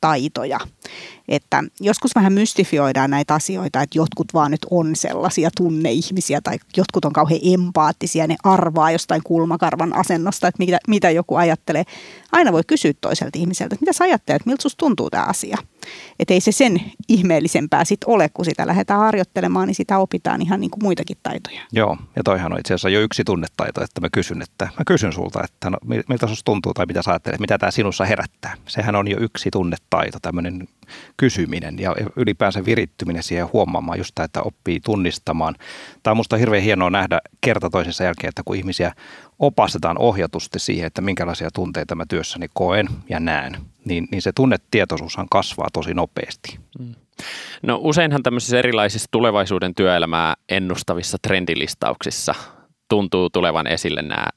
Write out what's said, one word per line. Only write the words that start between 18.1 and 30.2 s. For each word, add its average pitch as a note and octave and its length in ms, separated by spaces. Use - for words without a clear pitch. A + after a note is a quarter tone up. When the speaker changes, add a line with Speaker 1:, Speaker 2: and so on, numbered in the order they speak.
Speaker 1:
kun F3+ 120
sitä E3 220
lähdetään G3 320
harjoittelemaan, F#3 680
niin F#3+ 80
sitä - 220
opitaan F3+ 440
ihan F#3 200
niin - 100
kuin G#3 120
muitakin - 400
taitoja. - 380
Speaker 2:
Joo, A2 260
ja A#2+ 80
toihan F#2 300
on F2 60
itse F2+ 140
asiassa F#2 160
jo G#2 120
yksi A2 220
tunnetaito, - 600
että - 180
mä F2+ 100
kysyn, F2 300
että, - 240
mä - 220
kysyn G#2+ 260
sulta, F2+ 300
että - 260
no, F#2+ 160
mi-, A#2 240
miltä B2 180
susta G#2+ 180
tuntuu F#2+ 280
tai F2+ 120
mitä F2 160
sä G2 100
ajattelet, - 280
mitä G#2 180
tää F#2+ 140
sinussa G2 340
herättää. - 480
Sehän G#2+ 280
on G2+ 120
jo G2+ 120
yksi A#2 320
tunnetaito, F2 720